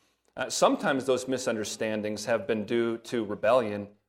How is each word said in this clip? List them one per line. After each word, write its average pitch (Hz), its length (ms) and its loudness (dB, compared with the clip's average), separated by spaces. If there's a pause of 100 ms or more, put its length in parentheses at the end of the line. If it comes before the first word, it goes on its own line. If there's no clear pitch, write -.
(380)
Uh, 123 120 -4
sometimes 175 560 2
those 127 220 2
misunderstandings 107 960 -4
have 113 220 0
been 107 180 0
due 117 340 0
to 117 260 -4
rebellion 104 640 2 (220)